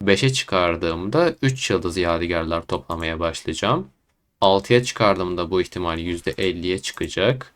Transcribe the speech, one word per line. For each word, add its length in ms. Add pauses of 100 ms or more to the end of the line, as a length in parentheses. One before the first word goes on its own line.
Beşe 320
çıkardığımda 1080
üç 280
yıldız 260
yadigarlar 680
toplamaya 580
başlayacağım. 680 (540)
Altıya 440
çıkardığımda 680
bu 100
ihtimal 380
yüzde 400
elliye 400
çıkacak. 760